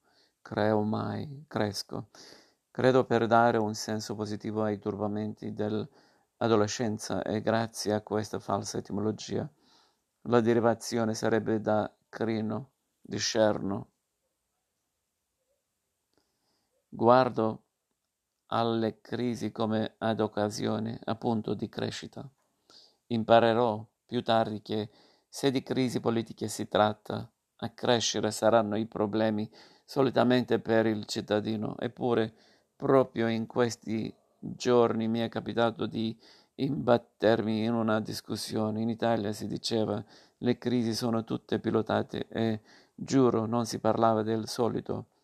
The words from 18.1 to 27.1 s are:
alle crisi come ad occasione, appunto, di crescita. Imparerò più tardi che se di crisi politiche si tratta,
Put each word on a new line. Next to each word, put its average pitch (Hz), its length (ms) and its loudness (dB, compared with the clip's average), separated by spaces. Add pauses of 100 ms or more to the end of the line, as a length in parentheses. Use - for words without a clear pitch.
alle 113 520 -2
crisi 110 540 -6
come 110 460 -2
ad 110 200 -2
occasione, 110 880 -2
appunto, 113 480 -2
di 101 160 -6
crescita. 113 600 -8 (800)
Imparerò 113 800 4 (180)
più 120 160 -4
tardi 113 400 0
che 107 280 -4 (400)
se - 200 -2
di 131 140 0
crisi 123 380 -2
politiche 113 480 -2
si - 180 -8
tratta, 107 640 0 (280)